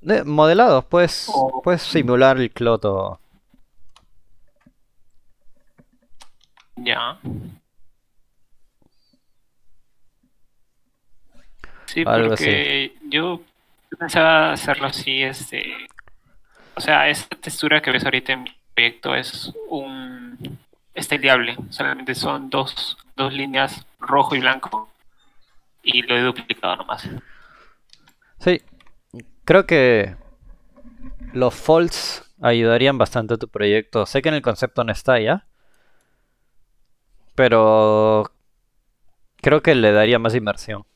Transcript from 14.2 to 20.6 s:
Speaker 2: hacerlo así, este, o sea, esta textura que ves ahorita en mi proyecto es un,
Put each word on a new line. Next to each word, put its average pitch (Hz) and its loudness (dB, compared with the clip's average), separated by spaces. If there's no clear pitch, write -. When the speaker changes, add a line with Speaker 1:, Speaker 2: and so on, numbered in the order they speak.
Speaker 2:
hacerlo 143 -4
así, 135 -4
este, - -8
o 156 -10
sea, 147 2
esta - -6
textura 151 -2
que 143 -4
ves 123 -2
ahorita 131 -2
en 127 -6
mi - -14
proyecto 120 -2
es - -8
un, 254 -12